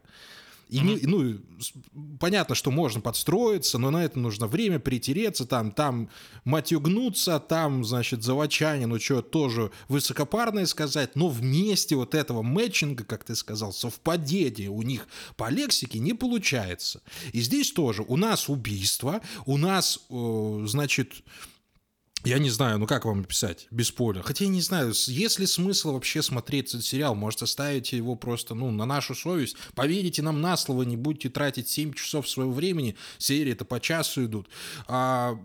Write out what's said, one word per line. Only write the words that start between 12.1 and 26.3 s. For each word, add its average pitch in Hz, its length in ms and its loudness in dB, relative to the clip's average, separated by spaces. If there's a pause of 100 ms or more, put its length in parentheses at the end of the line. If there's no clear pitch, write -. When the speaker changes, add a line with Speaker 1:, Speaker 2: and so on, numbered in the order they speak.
Speaker 1:
этого 135 280 0
мэтчинга, 147 600 0
как 107 200 -8
ты 113 120 -6
сказал, 107 380 -4
совпадения 139 960 0
у 104 140 -4
них 117 240 -4 (300)
по 110 120 -2
лексике 196 500 0
не 147 140 0
получается. 185 880 -2 (320)
И 120 80 2
здесь 175 300 2
тоже 113 360 2
у 123 100 0
нас 208 320 2
убийство, 120 720 -2 (240)
у 135 120 2
нас, 180 420 2 (100)
э, 110 580 0
значит, 139 440 0 (1120)
я 123 140 2
не 147 100 2
знаю, 110 300 2
ну 107 80 -2
как - 180 0
вам 104 140 0
описать - 500 -4
без 117 200 0
спойлера? 104 340 -2
Хотя 139 220 -2
я 196 40 2
не 185 120 2
знаю, 156 320 0
с-, - 160 0
есть 190 300 0
ли 196 60 0
смысл 180 460 2
вообще 135 300 -2
смотреть 131 480 -2